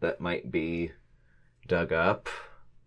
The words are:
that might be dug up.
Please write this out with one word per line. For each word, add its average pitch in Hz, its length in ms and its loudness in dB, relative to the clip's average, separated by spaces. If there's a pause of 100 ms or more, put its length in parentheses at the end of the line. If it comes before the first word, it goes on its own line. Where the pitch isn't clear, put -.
that 85 200 -2
might 87 300 -4
be 85 400 0 (760)
dug 85 240 2
up. 82 380 2 (580)